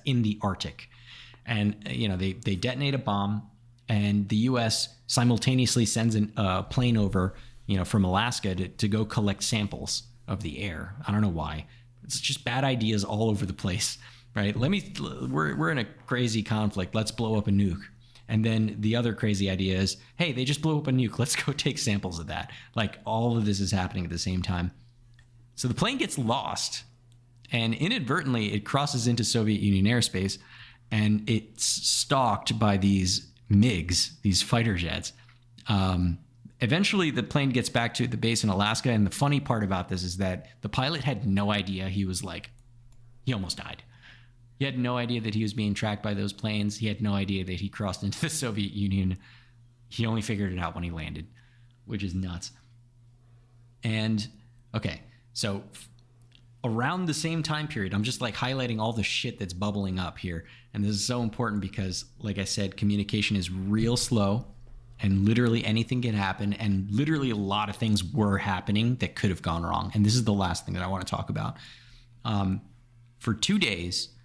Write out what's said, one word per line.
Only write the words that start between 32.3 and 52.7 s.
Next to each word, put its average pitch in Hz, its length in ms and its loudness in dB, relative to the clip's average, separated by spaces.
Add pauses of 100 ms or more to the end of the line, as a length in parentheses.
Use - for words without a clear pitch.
by 104 200 4
these 95 500 2 (200)
migs, 98 760 4
these 95 180 4
fighter 117 320 2
jets. 85 400 -4 (540)
Um, 92 500 2 (440)
eventually 165 500 2
the 120 100 0
plane 139 300 0
gets 120 180 0
back 117 240 0
to 123 140 0
the 117 100 -2
base 113 260 0
in 110 60 2
Alaska, 104 400 2
and 107 160 4
the 95 60 0
funny 143 280 2
part 120 240 0
about 92 240 -2
this 92 140 -4
is 90 160 -6
that 92 300 -2 (140)
the 107 80 -6
pilot 135 340 -2
had 123 240 -2
no 101 240 2
idea. 95 380 -2
He 98 160 0
was 92 180 -4
like, - 260 -10 (760)
he 131 100 0
almost 95 240 -4
died. - 260 -12 (760)
He 139 80 -2
had 127 140 -2
no 123 180 0
idea 120 240 -2
that 107 140 -2
he 110 80 2
was 104 100 -2
being 107 200 0
tracked 104 280 -2
by 104 120 -2
those 98 200 -2
planes. 104 440 -2
He 110 100 -2
had 104 140 -2
no 104 120 2
idea 98 300 0
that 90 160 -4
he 98 100 -4
crossed 98 340 -6
into 98 180 -4
the 160 80 0
Soviet 110 420 -2
Union. 95 460 0 (720)
He 117 160 -2
only 113 160 0
figured 101 320 -2
it 90 60 -4
out 85 160 -4
when 87 80 -6
he 85 80 -4
landed, 80 360 -10 (580)
which 101 180 -6
is 90 120 -4
nuts. 92 360 -6 (1300)